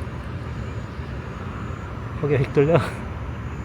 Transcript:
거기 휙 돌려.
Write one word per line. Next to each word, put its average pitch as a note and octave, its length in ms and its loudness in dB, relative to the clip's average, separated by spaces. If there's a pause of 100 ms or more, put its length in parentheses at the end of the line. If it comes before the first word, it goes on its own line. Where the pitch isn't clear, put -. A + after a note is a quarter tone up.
(2250)
거기 C#3+ 180 4
휙 C3+ 160 2
돌려. D3+ 240 8 (880)